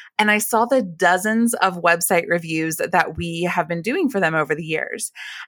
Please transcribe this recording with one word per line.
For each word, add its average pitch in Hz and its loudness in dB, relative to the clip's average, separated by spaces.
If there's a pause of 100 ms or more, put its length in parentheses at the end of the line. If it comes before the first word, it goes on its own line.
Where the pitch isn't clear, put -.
(180)
and 214 2
I 208 4
saw 220 2
the 262 2
dozens 196 2
of 180 0
website 170 2
reviews 160 -2
that 165 0
we 170 -4
have 165 -2
been 170 -4
doing 285 -2
for 202 -2
them 160 0
over 156 0
the 156 -8
years. - -6 (340)